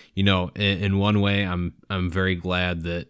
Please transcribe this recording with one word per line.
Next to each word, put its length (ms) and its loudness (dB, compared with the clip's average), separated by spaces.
you 100 0
know, 320 2
in, 280 0
in 160 2
one 200 4
way, 260 2
I'm, 280 -2
I'm 220 -2
very 240 0
glad 480 -2
that 260 -6